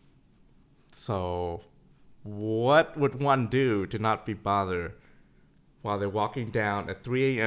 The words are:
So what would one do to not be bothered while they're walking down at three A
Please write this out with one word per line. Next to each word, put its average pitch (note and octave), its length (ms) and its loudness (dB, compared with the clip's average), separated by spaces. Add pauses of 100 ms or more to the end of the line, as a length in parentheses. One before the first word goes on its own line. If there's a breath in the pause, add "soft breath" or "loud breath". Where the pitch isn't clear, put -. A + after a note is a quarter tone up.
(920)
So F2+ 680 -4 (600)
what A2+ 760 2
would C#3 240 0
one C3+ 240 4
do A2 400 2
to G#2 120 -6
not A2 280 -2
be A2 80 -4
bothered F#2+ 580 0 (920)
while G#2 160 -2
they're G2 120 0
walking G#2+ 400 -2
down G2+ 400 0
at F#2+ 120 -8
three B2+ 360 0
A A2 80 2